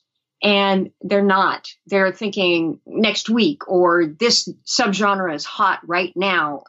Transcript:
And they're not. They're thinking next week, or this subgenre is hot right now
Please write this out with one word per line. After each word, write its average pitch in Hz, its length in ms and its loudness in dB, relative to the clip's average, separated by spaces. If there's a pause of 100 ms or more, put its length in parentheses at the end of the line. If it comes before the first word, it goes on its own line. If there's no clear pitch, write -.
(420)
And 196 500 2 (100)
they're 202 200 0
not. 190 460 2 (200)
They're 190 260 2
thinking 180 720 -2
next 214 440 -2
week, 214 380 0
or 175 380 2
this 160 420 -2 (180)
subgenre 196 680 0
is 147 80 -10
hot - 420 -2
right 175 300 -2
now 170 540 -2